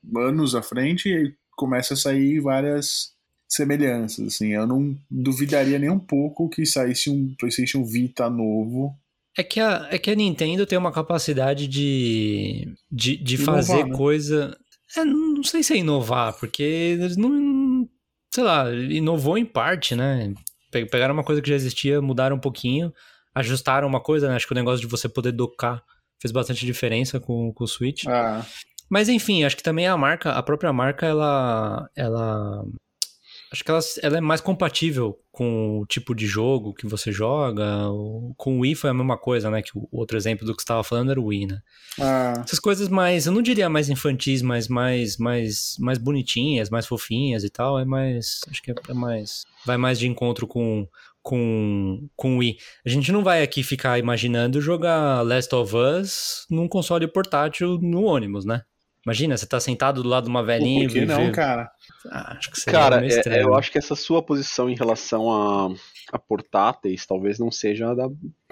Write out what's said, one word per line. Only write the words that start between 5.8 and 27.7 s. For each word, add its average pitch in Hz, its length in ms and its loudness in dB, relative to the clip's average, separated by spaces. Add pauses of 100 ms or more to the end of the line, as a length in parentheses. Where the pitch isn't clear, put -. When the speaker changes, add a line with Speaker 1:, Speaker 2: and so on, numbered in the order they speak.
Speaker 1:
um 190 100 2
pouco 147 480 0
que 160 160 -4
saísse 127 460 0
um 139 300 0
PlayStation 123 440 -2
Vita 120 460 0
novo. 117 680 -2 (400)
Speaker 2:
É 190 60 -2
que 180 180 -4
a, 196 300 0
é 185 80 -2
que 202 140 0
a 214 40 2
Nintendo 185 480 2
tem 190 140 2
uma 180 140 0
capacidade 143 760 0
de, 113 1040 0 (200)
de, 127 260 0
de 127 160 -2
Speaker 1:
Inovar, 143 220 2
Speaker 2:
fazer 139 300 4
Speaker 1:
né? 131 120 -4
Speaker 2:
coisa... 147 580 2 (400)
É, 320 80 0
não 302 400 2
sei 320 200 0
se - 100 2
é 269 40 4
inovar, 123 560 2
porque - 280 -8
eles 170 560 0
não... 269 720 2 (420)
Sei 254 120 0
lá, 147 280 4
inovou 151 640 0
em 233 80 2
parte, 147 520 0
né? 123 360 0 (380)
Pe-, 117 160 -2
pegaram 131 300 2
uma 151 80 -2
coisa 151 180 0
que 143 80 -4
já 147 60 4
existia, 139 440 0
mudaram 135 360 0
um 131 40 -4
pouquinho, 139 540 -2 (400)
ajustaram 135 540 0
uma 135 120 0
coisa, 151 300 2
né? 127 60 2
Acho 120 100 -2
que - 80 -4
o - 20 0
negócio 123 260 2
de 117 40 -8
você 117 240 -4
poder 123 220 -2
docar 120 520 -4 (380)
fez 117 100 -4
bastante 120 320 -2
diferença 123 560 -2
com, 117 340 -2
com 120 100 -6
o 113 40 -2
Switch. - 380 -6